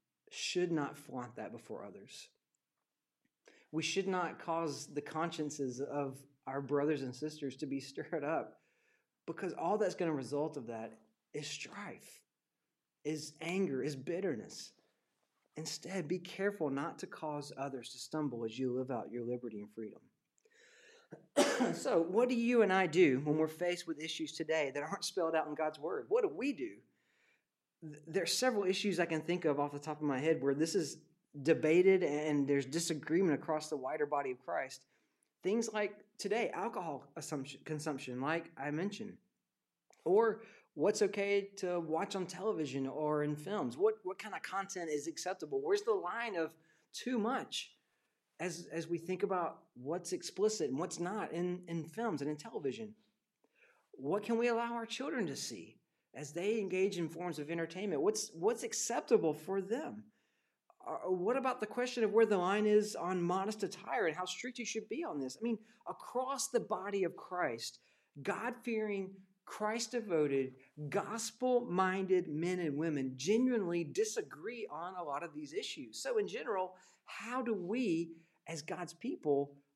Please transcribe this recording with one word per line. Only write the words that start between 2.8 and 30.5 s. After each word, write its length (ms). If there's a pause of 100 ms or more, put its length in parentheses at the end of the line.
We 120
should 260
not 300
cause 540
the 80
consciences 800
of 380 (300)
our 120
brothers 420
and 120
sisters 420
to 100
be 140
<laughs> 0
stirred 440
up, 340 (680)
because 260
all 260
that's 160
gonna 180
result 440
of 100
that 320 (360)
is 120
strife, 760 (840)
is 360
anger, 420
is 120
bitterness. 800 (840)
Instead, 500
be 120
careful 520
not 300
to 60
cause 520
others 320
to 80
stumble 460
as 140
you 140
live 180
out 200
your 140
liberty 360
and 140
freedom. 260 (1400)
<clears throat> 380
So 260
what 280
do 80
you 260
and 100
I 140
do 380
when 120
we're 120
faced 400
with 120
issues 300
today 420
that 100
aren't 220
spelled 300
out 140
in 80
God's 240
word? 280
What 140
do 100
we 200
do? 180 (1120)
Th-, 240
there 160
are 40
several 360
issues 380
I 60
can 140
think 240
of 140
off 140
the 80
top 160
of 100
my 140
head 200
where 140